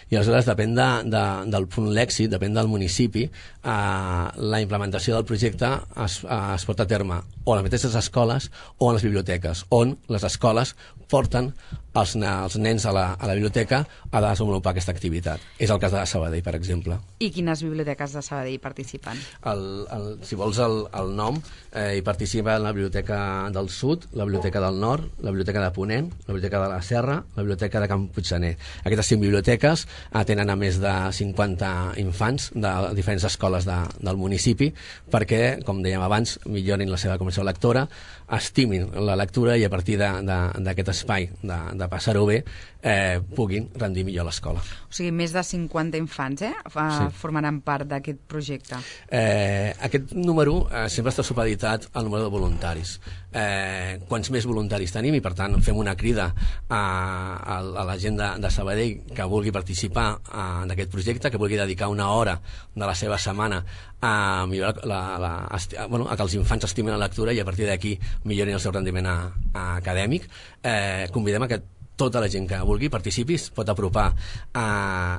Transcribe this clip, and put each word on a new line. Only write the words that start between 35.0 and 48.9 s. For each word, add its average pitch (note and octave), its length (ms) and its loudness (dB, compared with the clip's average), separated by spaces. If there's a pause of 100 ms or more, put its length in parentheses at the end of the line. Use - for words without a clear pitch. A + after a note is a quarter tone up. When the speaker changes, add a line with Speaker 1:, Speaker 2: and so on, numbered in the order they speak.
Speaker 1:
perquè, A2+ 540 2
com G2 180 0
dèiem F#2 160 0
abans, G#2 380 0 (100)
millorin G2 400 0
la F#2 80 0
seva F#2 240 0
comprensió F#2 240 -2
lectora, A#2+ 400 2 (480)
estimin G2+ 560 2 (160)
la F#2+ 140 2
lectura A#2 400 4
i G#2+ 60 6
a G2 40 4
partir F#2+ 320 0
de, G2+ 80 2 (160)
de, F#2 120 2 (280)
d'aquest F#2+ 280 0
espai F#2+ 340 0 (160)
de, F2+ 140 -4 (200)
de F#2 140 -4
passar-ho G#2 340 2
bé, G#2 140 4 (440)
eh, G2 360 2 (160)
puguin G#2+ 400 0
rendir F#2+ 320 -2
millor F2 180 -2
a E2+ 40 -4
l'escola. E2 340 -2
Speaker 2:
O - 300 -10
sigui, F3 220 -2
més E3+ 200 0
de F3+ 80 0
cinquanta D#3+ 560 -2
infants, C#3 480 -4
eh, C#4+ 60 -6 (180)
fa, D3+ 220 0
Speaker 1:
Sí. D3 160 2 (100)
Speaker 2:
formaran D3+ 420 -2
part C#3+ 280 -4
d'aquest C#3 380 -6
projecte. C3+ 520 -8 (300)